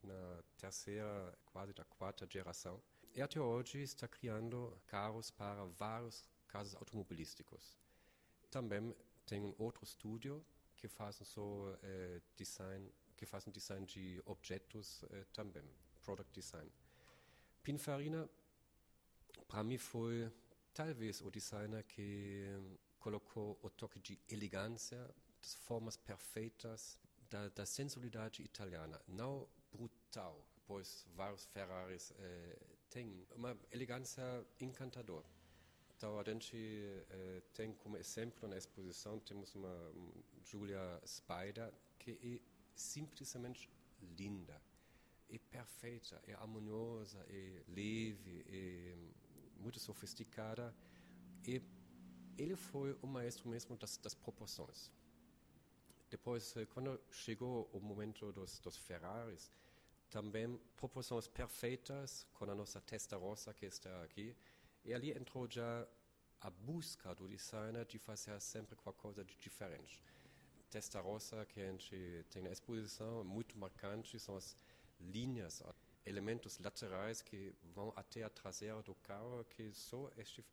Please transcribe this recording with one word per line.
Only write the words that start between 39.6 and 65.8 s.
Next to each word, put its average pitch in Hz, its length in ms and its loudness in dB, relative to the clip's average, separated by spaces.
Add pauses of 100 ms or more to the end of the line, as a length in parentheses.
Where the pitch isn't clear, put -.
um 87 160 -8 (320)
Giulia 95 640 0
Spider, 101 640 0 (260)
que - 120 -6 (120)
é 120 160 0 (360)
simplesmente 127 920 -2 (520)
linda. 92 420 0 (680)
É 113 80 -4
perfeita, 120 880 -6
é 104 80 -6
harmoniosa, 107 960 2
é 95 360 -2
leve, 101 800 4
é 90 480 -2 (640)
muito 113 220 -2
sofisticada. 110 960 -2 (720)
E 127 140 6 (760)
ele 170 200 6
foi 139 440 4
o 131 60 0
maestro 123 420 2
mesmo 120 260 2
das, - 220 0
das - 180 0
proporções. - 800 -4 (1160)
Depois, 117 480 2
eh, 110 80 2
quando 131 340 0 (100)
chegou 117 600 2
o 95 80 2
momento 104 520 0
dos, 95 280 -4
dos - 160 -2
Ferraris, 92 760 -2 (600)
também 110 500 4 (160)
proporções 123 500 4
perfeitas 131 1080 2
com - 100 0
a 101 100 4
nossa 101 280 0
Testarossa 104 720 0
que - 100 -4
está 92 380 -2
aqui. 104 340 -2 (480)
E 113 80 4
ali 131 200 4
entrou 127 380 0
já 117 380 4 (500)